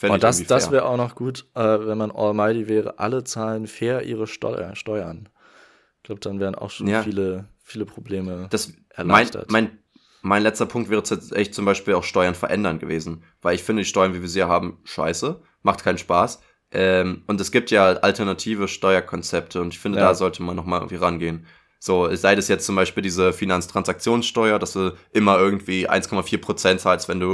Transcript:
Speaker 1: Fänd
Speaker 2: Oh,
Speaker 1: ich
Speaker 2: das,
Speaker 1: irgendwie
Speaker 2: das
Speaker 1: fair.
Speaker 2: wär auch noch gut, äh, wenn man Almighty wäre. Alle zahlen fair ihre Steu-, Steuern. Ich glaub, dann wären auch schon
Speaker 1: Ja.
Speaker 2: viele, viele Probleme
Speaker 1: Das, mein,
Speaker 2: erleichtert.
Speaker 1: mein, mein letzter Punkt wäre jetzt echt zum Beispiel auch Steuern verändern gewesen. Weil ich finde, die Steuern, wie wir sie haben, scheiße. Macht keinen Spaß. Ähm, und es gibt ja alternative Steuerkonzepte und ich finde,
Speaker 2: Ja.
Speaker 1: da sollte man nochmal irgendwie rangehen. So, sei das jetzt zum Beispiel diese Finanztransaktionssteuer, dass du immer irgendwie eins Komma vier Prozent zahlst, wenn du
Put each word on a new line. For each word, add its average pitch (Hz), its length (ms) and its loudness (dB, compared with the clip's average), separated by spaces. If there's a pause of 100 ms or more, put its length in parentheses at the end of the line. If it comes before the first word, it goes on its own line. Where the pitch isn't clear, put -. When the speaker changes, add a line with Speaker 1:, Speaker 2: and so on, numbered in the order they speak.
Speaker 1:
Fänd 104 120 2
Speaker 2:
Oh, - 40 4
Speaker 1:
ich 92 60 2
Speaker 2:
das, 120 160 6
Speaker 1:
irgendwie 185 100 -6
Speaker 2:
das 127 160 4
Speaker 1:
fair. - 80 -2
Speaker 2:
wär 135 140 4
auch 123 100 0
noch 120 180 -2
gut, 127 400 -8
äh, 123 60 -4 (260)
wenn 107 120 -2
man 107 120 -2
Almighty 107 580 0
wäre. 107 300 0
Alle 120 240 -2
zahlen 110 440 -6
fair 117 360 -2
ihre 110 240 -6
Steu-, - 480 -6
Steuern. 98 540 -8 (720)
Ich - 60 -20
glaub, 101 180 -10
dann 98 180 -6
wären 98 140 -2
auch - 160 -10
schon 104 180 -6
Speaker 1:
Ja. 110 140 2
Speaker 2:
viele, 98 420 -4 (180)
viele 107 220 -8
Probleme 95 680 -10
Speaker 1:
Das, 107 180 -4
mein, 80 80 -20 (340)
Speaker 2:
erleichtert. 110 420 4
Speaker 1:
mein, 110 260 0 (440)
mein 101 200 2
letzter 110 220 2
Punkt 113 240 -6
wäre 104 180 0
jetzt - 280 -6
echt 101 200 -2
zum 101 120 -2
Beispiel 98 280 2
auch 90 100 2
Steuern 90 300 2
verändern 92 440 -2
gewesen. 80 460 -6 (180)
Weil 87 140 2
ich 92 60 -4
finde, 110 200 0
die 92 60 -4
Steuern, 95 260 2
wie 90 80 -8
wir 90 60 -6
sie 92 160 0
haben, 87 400 0
scheiße. 85 580 -4 (200)
Macht - 220 0
keinen 92 140 0
Spaß. 92 420 0 (360)
Ähm, 92 520 2
und 104 120 -2
es 95 120 -6
gibt 120 180 2
ja 101 140 6
alternative 98 840 2
Steuerkonzepte 90 920 -2
und 87 120 -4
ich - 60 -14
finde, 101 220 -2
Speaker 2:
Ja. 98 80 6
Speaker 1:
da 92 60 6
sollte 92 280 -2
man 90 140 -6
nochmal 85 240 -2
irgendwie 90 160 -10
rangehen. 82 500 -2 (320)
So, 87 380 2
sei 98 180 6
das 98 140 -2
jetzt 98 180 0
zum 101 80 -2
Beispiel 92 280 0
diese 92 300 2 (520)
Finanztransaktionssteuer, 113 720 0
dass - 140 -6
du 95 200 -2 (200)
immer 101 260 6
irgendwie 95 500 2
eins 95 200 2
Komma 95 140 -2
vier 98 180 -2
Prozent 92 400 0
zahlst, 90 280 2
wenn 92 120 -2
du 90 140 0